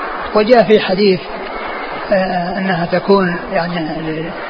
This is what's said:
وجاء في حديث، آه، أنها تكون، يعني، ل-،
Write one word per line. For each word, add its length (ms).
وجاء 300
في 160
حديث، 400
آه، 460
أنها 280
تكون، 500
يعني، 220
ل-، 560